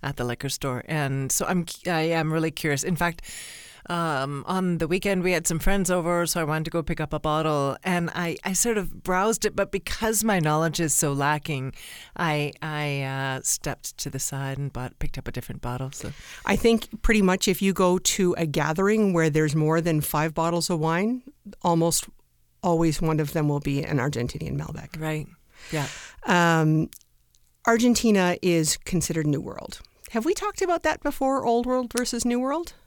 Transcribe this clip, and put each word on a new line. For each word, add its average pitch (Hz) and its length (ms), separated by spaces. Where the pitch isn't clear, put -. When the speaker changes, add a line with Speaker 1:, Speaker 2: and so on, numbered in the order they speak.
Speaker 1:
at 143 140
the 123 80
liquor 123 240
store. 127 380
And 135 440
so - 160
I'm, 175 200
I 165 160
am 160 300
really 160 200
curious. 147 320
In 185 120
fact, 170 260
um, 143 560
on 185 320
the 165 80
weekend, 185 360
we 180 100
had 160 140
some 165 120
friends 190 320
over, 175 360
so 170 140
I 160 40
wanted 156 220
to 165 40
go 165 120
pick 165 180
up 156 140
a 151 40
bottle, 151 640
and 175 320
I, 170 300
I 190 80
sort 226 240
of 180 260
browsed 196 440
it, 202 100
but 196 160
because 220 500
my 214 180
knowledge 156 380
is 160 160
so 147 200
lacking, 143 580
I, 151 460
I, 151 420
uh, 135 400
stepped - 560
to - 120
the 135 80
side 135 400
and 139 120
bought, 123 280
picked - 180
up 131 100
a 123 60
different - 300
bottle. 127 300
So - 200
Speaker 2:
I 202 100
think 226 480
pretty 214 200
much 185 260
if 185 140
you 196 100
go 180 260
to 180 380
a 170 80
gathering 185 680
where 160 160
there's 156 260
more 156 240
than 160 220
five 156 320
bottles 165 340
of 175 120
wine, 190 420
almost 170 460
always 165 380
one 160 200
of 147 120
them 151 160
will 143 120
be 139 220
an - 140
Argentinian 131 640
Malbec. 160 400
Speaker 1:
Right. 156 260
Yeah. 147 140
Speaker 2:
Um, 160 640
Argentina 220 760
is 165 420
considered 160 420
New 143 140
World. - 400
Have 226 160
we 370 80
talked - 260
about 349 220
that 311 200
before, 269 440
Old 233 180
World 254 320
versus 240 300
New 240 140
World? 285 340